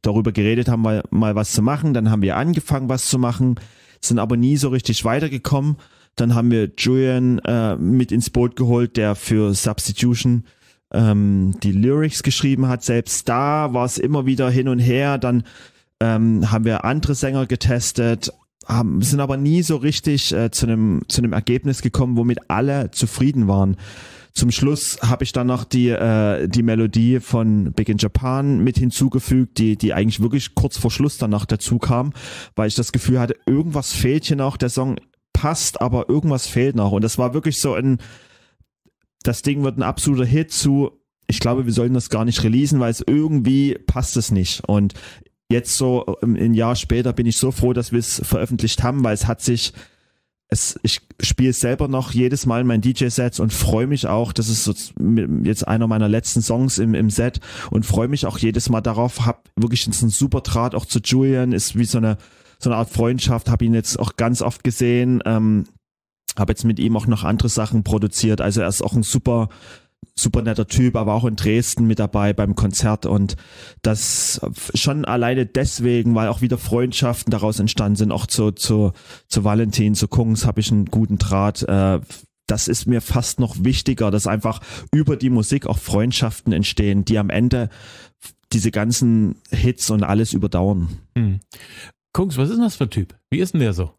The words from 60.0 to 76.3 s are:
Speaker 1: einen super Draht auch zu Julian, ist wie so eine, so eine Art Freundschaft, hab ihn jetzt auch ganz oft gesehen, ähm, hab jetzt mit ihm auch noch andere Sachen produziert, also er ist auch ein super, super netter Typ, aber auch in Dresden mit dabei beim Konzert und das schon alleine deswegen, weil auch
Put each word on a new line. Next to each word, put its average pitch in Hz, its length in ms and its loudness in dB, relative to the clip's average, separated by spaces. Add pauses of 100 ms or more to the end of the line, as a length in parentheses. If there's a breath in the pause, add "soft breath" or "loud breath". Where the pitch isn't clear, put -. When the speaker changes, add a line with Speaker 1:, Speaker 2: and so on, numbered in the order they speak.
Speaker 1:
einen 113 80 2
super 131 320 0
Draht 117 320 -2
auch 117 100 -4
zu - 160 -2
Julian, 127 520 2
ist - 260 -2
wie 117 80 2
so 123 100 -2
eine, 110 220 0 (400 soft breath)
so - 100 -2
eine 117 80 0
Art 113 140 -2
Freundschaft, 117 580 0
hab 117 140 2
ihn 113 100 2
jetzt - 260 0
auch 98 180 -4
ganz 117 260 0
oft - 200 -4
gesehen, 123 600 2
ähm, 110 400 2 (720)
hab 101 140 0
jetzt - 140 -2
mit 113 140 2
ihm 113 200 2
auch 107 80 -2
noch 110 180 0
andere 107 240 0
Sachen 107 340 0
produziert, 107 600 0
also 101 180 0
er 85 80 0
ist - 140 -2
auch - 120 -2
ein 117 80 2
super, 117 460 0 (680 loud breath)
super 113 260 0
netter 113 240 0
Typ, 123 300 2
aber 107 180 0
auch 117 100 0
in 110 120 0
Dresden 117 500 0
mit 113 140 2
dabei 104 320 0
beim 101 240 0
Konzert 107 500 0
und 98 300 0 (460 loud breath)
das - 580 -2 (340)
schon 147 300 0
alleine 123 420 0
deswegen, 120 720 0
weil 110 120 2
auch 107 120 -2